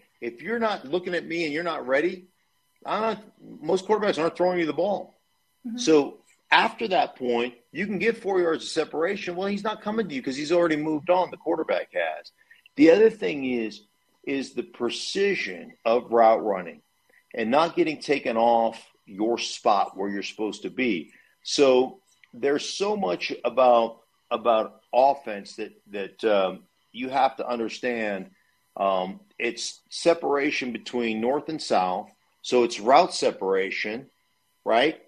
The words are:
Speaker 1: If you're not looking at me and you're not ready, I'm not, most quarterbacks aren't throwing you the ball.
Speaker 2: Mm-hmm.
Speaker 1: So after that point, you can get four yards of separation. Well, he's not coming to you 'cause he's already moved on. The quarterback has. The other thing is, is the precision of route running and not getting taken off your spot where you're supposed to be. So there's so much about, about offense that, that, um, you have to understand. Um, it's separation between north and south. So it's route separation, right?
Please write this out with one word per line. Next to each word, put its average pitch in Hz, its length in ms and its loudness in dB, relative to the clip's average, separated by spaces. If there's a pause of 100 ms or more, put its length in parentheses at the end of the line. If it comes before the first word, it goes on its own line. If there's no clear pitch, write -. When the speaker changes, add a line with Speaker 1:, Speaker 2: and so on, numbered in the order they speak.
(200)
Speaker 1:
If 120 200 -8
you're 220 180 -6
not 208 280 -4
looking 175 280 -4
at 160 120 -4
me 170 180 -4
and 147 80 -4
you're 160 120 -4
not 147 220 -6
ready, 160 380 0 (600)
I'm 190 160 -2
not, 214 200 -2 (380)
most 185 260 -2
quarterbacks 202 320 0
aren't 165 180 0
throwing 180 240 0
you 160 60 0
the 147 60 -2
ball. 180 420 -2 (520)
Speaker 2:
Mm-hmm. 240 120 -8
Speaker 1:
So 151 400 4 (320)
after 208 380 2
that 160 280 0
point, 120 380 -2 (160)
you 180 160 -6
can 202 120 -4
get 226 180 0
four 190 240 0
yards 160 240 0
of - 60 -10
separation. 170 640 -4
Well, 196 120 -2
he's 202 160 -4
not 214 180 -6
coming 214 260 -2
to 147 60 -8
you 127 80 -6
'cause 131 140 -4
he's 147 160 -4
already 170 240 4
moved 151 340 -2
on. 180 200 2
The - 80 -16
quarterback 95 560 -2
has. 82 360 -4 (460)
The 160 140 8
other 214 200 8
thing 170 340 -4
is, 117 380 -4 (420)
is 139 300 -4
the 120 80 -4
precision 117 1120 -4 (100)
of 113 280 2
route 113 320 6
running 92 360 -4 (540)
and 113 160 -4
not 160 260 2
getting 151 240 0
taken 135 360 -2
off 113 440 2 (240)
your 110 320 -2
spot 101 600 -2
where 98 120 -6
you're 101 140 -6
supposed 104 400 -8
to 92 80 -8
be. 107 400 -4 (320)
So 127 580 4 (320)
there's 139 360 -2
so 208 280 -4
much 180 360 -4 (120)
about, 120 540 4 (320)
about 113 500 0 (140)
offense 123 640 0
that, 107 160 -10 (180)
that, 98 340 -8
um, 95 360 2 (320)
you 127 160 -8
have 135 280 0
to - 120 -8
understand. 113 800 -4 (460)
Um, 95 440 -2 (180)
it's - 420 -8 (100)
separation 143 840 0
between 110 480 -4
north 139 280 -2
and 156 120 -6
south. 92 500 0 (320)
So 123 220 2
it's 117 160 -2
route 147 340 6
separation, 101 920 -2 (560)
right? 123 440 2